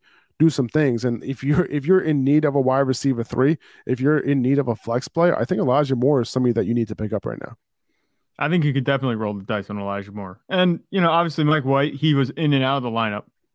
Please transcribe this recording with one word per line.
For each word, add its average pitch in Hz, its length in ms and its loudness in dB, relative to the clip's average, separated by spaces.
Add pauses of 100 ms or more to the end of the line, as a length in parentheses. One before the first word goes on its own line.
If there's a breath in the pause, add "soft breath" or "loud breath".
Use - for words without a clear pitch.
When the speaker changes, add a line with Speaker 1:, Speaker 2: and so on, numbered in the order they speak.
(400 soft breath)
Speaker 1:
do 160 100 6
some 131 200 -2
things. 131 340 2
And 120 220 -2
if 131 180 -6
you're, 147 220 2
if 139 200 -4
you're 185 140 4
in 147 240 0
need 151 220 4
of 139 100 0
a 143 60 2
wide 131 260 2
receiver 127 380 0
three, 143 320 0 (280 soft breath)
if 120 140 -2
you're 143 200 2
in 139 220 0
need 135 180 2
of 131 100 -2
a 113 80 0
flex 120 320 -4
player, 170 280 0
I 113 60 0
think 185 160 -2
Elijah 135 380 2
Moore 135 240 2
is 113 80 -4
somebody 123 240 0
that 107 120 0
you 107 80 0
need 120 140 0
to 101 80 -8
pick 107 160 -6
up 107 140 -4
right - 200 -8
now. - 120 -16 (840)
Speaker 2:
I 143 80 -2
think 165 160 0
you 147 80 0
could 127 140 -2
definitely 131 320 0
roll 107 160 -4
the 101 100 -10
dice 101 260 -6
on 104 80 -8
Elijah 101 360 -8
Moore. 95 340 -12
And, 180 320 2 (100)
you 190 120 -2
know, 170 80 4
obviously 165 340 0
Mike 147 220 2
White, 139 300 0
he 151 180 2
was 139 160 2
in 151 240 0
and 135 100 2
out 139 140 0
of 127 60 -4
the 120 80 -4
lineup. 110 320 -2 (320)